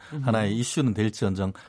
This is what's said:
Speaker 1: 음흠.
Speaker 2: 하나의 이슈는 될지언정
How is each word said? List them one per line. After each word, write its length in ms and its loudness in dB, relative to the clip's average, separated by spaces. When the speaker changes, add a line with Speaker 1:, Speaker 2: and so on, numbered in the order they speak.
Speaker 1:
음흠. 120 -6
Speaker 2:
하나의 320 2
이슈는 360 0
될지언정 600 0